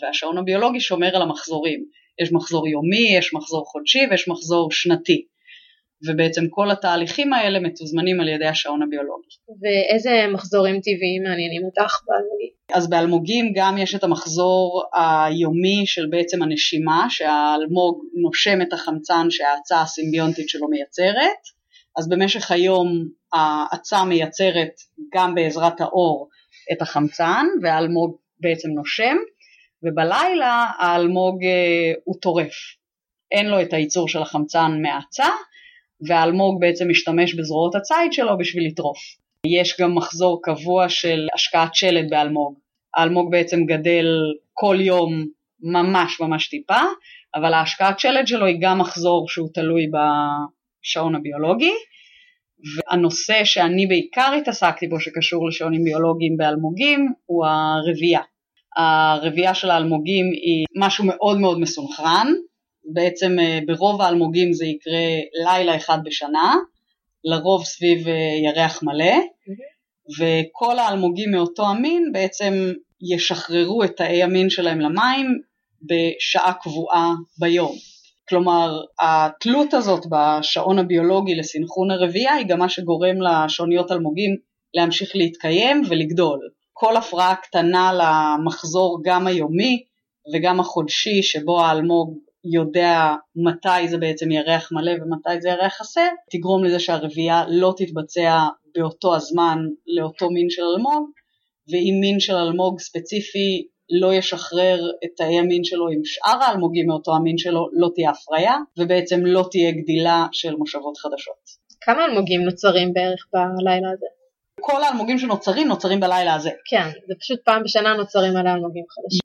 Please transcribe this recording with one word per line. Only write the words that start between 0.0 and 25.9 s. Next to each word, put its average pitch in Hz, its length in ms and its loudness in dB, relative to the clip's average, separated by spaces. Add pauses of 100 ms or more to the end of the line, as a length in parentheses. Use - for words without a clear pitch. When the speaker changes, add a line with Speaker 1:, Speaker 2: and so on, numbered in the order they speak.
Speaker 1:
והשעון 156 360 -4
הביולוגי 196 420 0
שומר 180 360 0
על 180 60 4
המחזורים. 156 640 -4 (380)
יש 165 100 0
מחזור 160 360 0
יומי, 185 500 2
יש - 160 -2
מחזור 156 300 -6
חודשי 165 460 0
ויש 180 180 0
מחזור 170 440 -2
שנתי. 170 540 0 (800)
ובעצם 160 440 0
כל 202 200 -2
התהליכים 196 600 -2
האלה 202 280 0
מתוזמנים 170 600 -2
על 156 80 0
ידי 156 180 -2
השעון 151 360 -2
הביולוגי. - 460 -8 (340)
Speaker 2:
ואיזה 214 680 2
מחזורים 190 480 0
טבעיים 185 420 -2
מעניינים 170 420 -4
אותך 202 420 -2
באלמוגים? - 440 -4 (240)
Speaker 1:
אז 175 160 0
באלמוגים 175 680 0
גם 190 220 2
יש 190 160 -2
את 196 100 -4
המחזור 180 800 0 (120)
היומי 165 920 2
של 165 240 -4
בעצם 175 320 -2
הנשימה, 160 680 0
שהאלמוג 156 960 0 (180)
נושם 180 400 2
את 175 100 -4
החמצן 165 580 -2
שהאצה 147 500 0
הסימביונטית 160 680 -2
שלו 151 200 -4
מייצרת, 196 720 0 (560)
אז 160 100 -6
במשך 196 420 0
היום 175 540 2 (280)
האצה 156 720 0
מייצרת 165 680 0 (420)
גם 180 200 2
בעזרת 165 460 0
האור 165 480 0 (440)